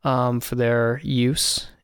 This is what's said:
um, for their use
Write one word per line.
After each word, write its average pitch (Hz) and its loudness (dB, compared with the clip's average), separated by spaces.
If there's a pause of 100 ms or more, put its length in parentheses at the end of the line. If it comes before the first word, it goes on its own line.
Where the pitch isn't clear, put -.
um, 123 0
for - -6
their 117 2
use 131 0 (140)